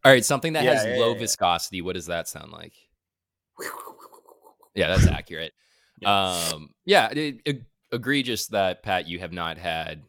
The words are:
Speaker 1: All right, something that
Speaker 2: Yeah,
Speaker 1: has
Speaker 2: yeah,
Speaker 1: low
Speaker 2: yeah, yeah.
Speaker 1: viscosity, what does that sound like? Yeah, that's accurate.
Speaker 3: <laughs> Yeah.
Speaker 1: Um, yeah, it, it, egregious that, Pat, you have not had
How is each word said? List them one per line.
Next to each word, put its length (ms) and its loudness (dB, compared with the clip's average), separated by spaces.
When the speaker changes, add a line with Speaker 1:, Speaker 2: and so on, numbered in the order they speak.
Speaker 1:
All 80 10
right, 140 8
something 280 0
that 120 0
Speaker 2:
Yeah, 80 6
Speaker 1:
has 120 2
Speaker 2:
yeah, 120 -2
Speaker 1:
low 100 2
Speaker 2:
yeah, 60 0
yeah. 60 -6
Speaker 1:
viscosity, 640 0
what 120 -4
does 140 -8
that 200 -4
sound 240 -14
like? 220 -18
Yeah, 140 2
that's 180 6
accurate. 500 -4
Speaker 3:
<laughs> 40 -20
Yeah. 520 0
Speaker 1:
Um, 160 -12
yeah, 260 4
it, 320 -6
it, 200 -6
egregious 560 -2
that, 360 0
Pat, 240 -2
you 120 -8
have 140 -10
not 240 -6
had 520 -8